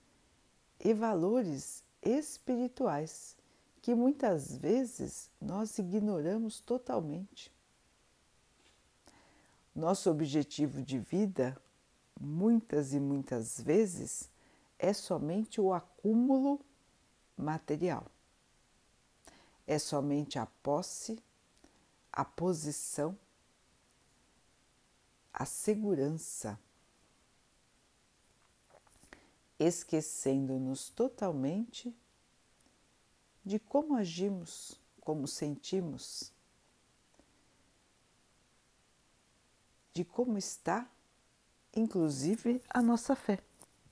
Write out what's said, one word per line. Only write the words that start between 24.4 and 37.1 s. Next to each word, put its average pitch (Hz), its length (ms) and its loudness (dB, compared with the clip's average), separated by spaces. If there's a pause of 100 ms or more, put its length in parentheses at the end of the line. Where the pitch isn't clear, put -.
a - 120 -6
segurança, 160 1120 -2 (3000)
esquecendo-nos 135 1300 0
totalmente 202 1080 -2 (1500)
de 202 160 0
como 294 360 2
agimos, 180 840 -2 (220)
como 151 280 -2
sentimos, 147 1040 -6 (3500)